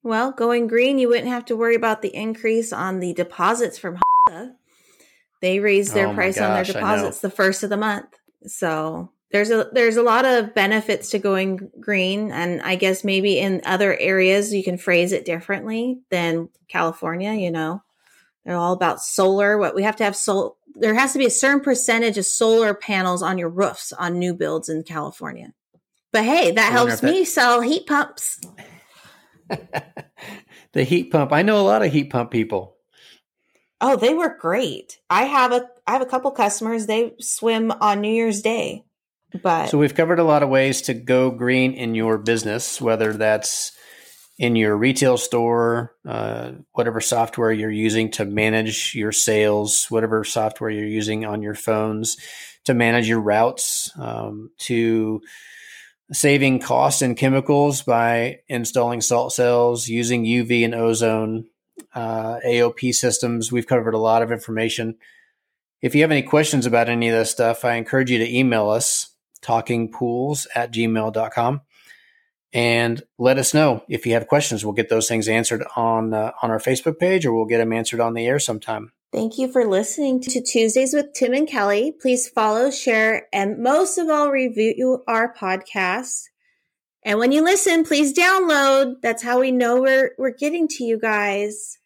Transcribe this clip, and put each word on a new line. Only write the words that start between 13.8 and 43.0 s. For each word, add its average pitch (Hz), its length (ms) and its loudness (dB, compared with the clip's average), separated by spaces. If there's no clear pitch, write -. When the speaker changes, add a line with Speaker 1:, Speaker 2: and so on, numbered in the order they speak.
Speaker 1:
areas 190 560 2
you 196 100 -2
can 180 140 -4
phrase 175 360 2
it - 120 -4
differently 220 760 -6
than 170 400 -2
California, 175 640 -4
you 190 180 -4
know. 165 300 -6
They're 175 120 -4
all 175 160 0
about 180 280 0
solar. 202 560 2
What 190 160 0
we 196 100 -2
have 214 140 0
to 226 60 -2
have 202 140 -2
sol-, 196 400 -2
there 220 200 0
has 269 180 0
to 277 60 -2
be 269 60 4
a 233 40 4
certain 277 320 2
percentage 233 560 0
of 190 80 -2
solar 226 480 2
panels 185 500 -2
on 185 140 -2
your 170 120 -4
roofs 175 440 -4
on 175 260 -4
new 180 140 -2
builds 160 340 -4
in 160 160 -6
California. 147 720 -12
But 214 140 2
hey, 294 260 4
that 220 220 2
Speaker 2:
I - 20 0
wonder 240 160 4
Speaker 1:
helps - 40 0
Speaker 2:
if - 60 -6
that 269 100 2
Speaker 1:
me 370 120 2
sell 247 380 2
heat 285 260 -2
pumps. - 580 -4
<laughs> - 60 -20
Speaker 2:
The - 120 0
heat 175 280 0
pump. 143 200 2
I 151 120 4
know 208 160 4
a - 20 4
lot 202 240 4
of 160 60 0
heat 143 180 0
pump 120 220 -2
people. 107 460 -4
Speaker 1:
Oh, 262 160 4
they 233 200 2
work 330 240 -2
great. 180 680 -4
I 202 180 2
have 269 260 2
a, 247 180 0
I 202 60 0
have 262 100 2
a 254 60 -2
couple 262 240 -2
customers. 220 560 -2
They 226 320 0
swim 226 520 0
on 208 300 0
New 208 100 -2
Year's 226 300 0
Day. 220 440 -4
But 165 240 0
Speaker 2:
So 156 100 0
we've 147 160 4
covered 165 240 2
a 170 60 4
lot 151 180 6
of 143 80 2
ways 135 340 2
to 123 120 -2
go 127 340 2
green 127 440 0
in 120 200 -6
your 110 240 0
business, 110 640 -2
whether 110 320 0